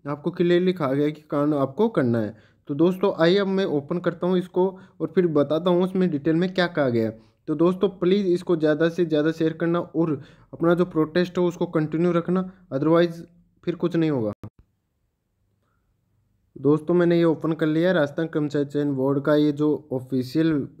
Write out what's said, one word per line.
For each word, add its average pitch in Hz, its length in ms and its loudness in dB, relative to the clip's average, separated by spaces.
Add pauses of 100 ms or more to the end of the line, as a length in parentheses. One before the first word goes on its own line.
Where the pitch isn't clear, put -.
आपको 147 220 -6
क्लियरली 175 420 2
कहा 156 200 -2
गया 143 120 2
है 151 80 0
कि 151 180 -18
कांड 151 240 0
आपको 139 340 0
करना 127 300 2
है। 110 180 -4 (300)
तो 147 80 -6
दोस्तों, 185 480 2
आइए 175 160 4
अब 202 80 0
मैं 190 180 0
ओपन 147 340 -4
करता 170 280 -4
हूँ 185 120 2
इसको 185 400 -2 (220)
और 160 140 -4
फिर 180 120 4
बताता 151 440 0
हूँ 175 140 4
उसमें 185 260 0
डिटेल 156 260 0
में 185 180 -2
क्या 180 120 2
कहा 151 220 0
गया 113 180 2
है। - 260 -10 (160)
तो 151 60 -2
दोस्तों, 185 340 2
प्लीज़ 190 380 0
इसको 175 300 0
ज़्यादा 151 320 2
से 170 160 -2
ज़्यादा 156 280 0
शेयर 160 200 -2
करना 170 280 -2
और 165 420 -4 (300)
अपना 165 220 2
जो 175 100 2
प्रोटेस्ट 175 540 -2
हो, 180 80 2
उसको 175 200 -2
कंटिन्यू 160 460 0
रखना, 180 400 -2 (200)
otherwise 165 400 2 (520)
फिर 170 100 -4
कुछ 170 220 -4
नहीं 160 140 2
होगा। 110 220 -2 (2250)
दोस्तों, 151 360 0
मैंने 175 240 4
ये 170 60 4
ओपन 160 280 0
कर 160 140 -2
लिया 160 220 0
है, 185 60 2
राजस्थान 160 320 -2
कर्मचारी 147 380 -2
चयन 143 280 -2
बोर्ड 139 280 0
का 151 140 2
ये 151 180 4
जो 147 400 -2
ऑफिशियल 131 760 -2 (120)